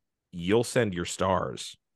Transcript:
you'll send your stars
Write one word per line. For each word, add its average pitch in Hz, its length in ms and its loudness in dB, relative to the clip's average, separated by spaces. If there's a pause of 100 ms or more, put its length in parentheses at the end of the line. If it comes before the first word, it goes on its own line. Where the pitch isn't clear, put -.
(320)
you'll 92 320 2
send 110 300 0
your 87 120 -2
stars - 720 -2 (180)